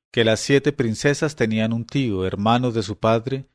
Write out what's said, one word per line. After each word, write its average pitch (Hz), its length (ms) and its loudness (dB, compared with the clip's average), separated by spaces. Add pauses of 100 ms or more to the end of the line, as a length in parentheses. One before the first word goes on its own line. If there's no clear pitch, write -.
(120)
que 117 120 2
las 110 140 2
siete 139 340 2
princesas 143 600 -2
tenían 110 380 0
un 113 120 -4
tío, 113 400 -2
hermano 113 460 0
de 110 140 -2
su 101 160 -8
padre 117 540 0